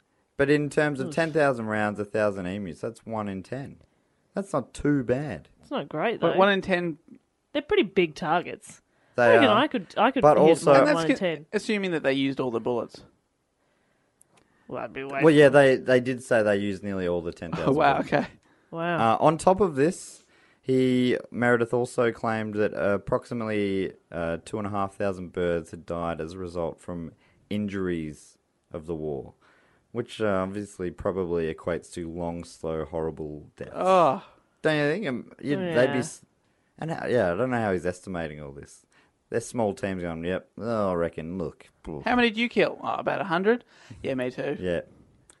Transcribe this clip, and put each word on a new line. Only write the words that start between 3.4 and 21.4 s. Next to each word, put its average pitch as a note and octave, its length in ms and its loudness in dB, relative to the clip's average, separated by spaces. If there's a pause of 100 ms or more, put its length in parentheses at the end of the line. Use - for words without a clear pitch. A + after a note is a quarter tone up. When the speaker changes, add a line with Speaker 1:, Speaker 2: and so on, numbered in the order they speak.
Speaker 1:
ten. C3 340 -12 (560)
That's G3 180 -8
not C3+ 220 -4
too D3 300 0
bad. B2 440 -4 (140)
Speaker 2:
It's - 100 -20
not F#3+ 180 -6
great, F#3 300 -4
Speaker 3:
But E3 140 2
Speaker 2:
though. D3+ 60 2
Speaker 3:
one G3 120 8
in F#3+ 100 0
ten. F3 380 -2 (540)
Speaker 2:
They're D4 100 0
pretty G4 200 2
big F3 300 0
targets. - 680 -4 (340)
Speaker 1:
They A#2+ 80 4
Speaker 2:
I A#2 120 8
reckon A#3+ 140 6
Speaker 1:
are. G#3 80 4
Speaker 2:
I D4 100 4
could, G#3+ 200 -6 (100)
I A#3 140 4
could B3+ 100 -2
Speaker 1:
But D3 160 8
Speaker 2:
hit C3+ 120 8
Speaker 1:
also D#3+ 220 6
Speaker 2:
one C#3 100 10
Speaker 3:
And D3 80 6
that's D3+ 160 2
Speaker 2:
in - 20 2
Speaker 3:
con- B3+ 100 2
Speaker 2:
ten. D#3+ 360 -4
Speaker 3:
assuming G3+ 380 -2
that D#3 120 -2
they C3+ 100 2
used C3+ 260 0
all B2+ 120 -2
the A#2 80 -2
bullets. A#2+ 420 -4 (1700)
Speaker 2:
Well, B2 140 -10
that'd A#2 120 -12
be C3+ 100 -10
way C#3 200 -6
Speaker 1:
Well, D#3+ 100 8
yeah, C#3+ 160 10
Speaker 2:
too B2+ 40 6
Speaker 1:
they, C#3 240 8
they B2+ 220 4
did B2 240 -2
say A#2 180 2
they G#2 160 4
used G2+ 260 -4
nearly F#2+ 240 -4
all F2 140 0
the E2 100 -6
ten E2 200 -12
thousand E2 180 -2
Speaker 3:
<laughs> - 0 -
Oh, C3+ 40 4
wow, C#3+ 200 4
Speaker 1:
bullets. D3+ 200 -2
Speaker 3:
okay. D3 140 0 (440)
Speaker 2:
Wow. E3 420 0
Speaker 1:
Uh, - 100 2
on D#3 140 4
top F#3+ 240 4
of E3+ 140 2
this, - 500 -2 (360)
he, B2+ 560 2 (140)
Meredith A#2+ 420 2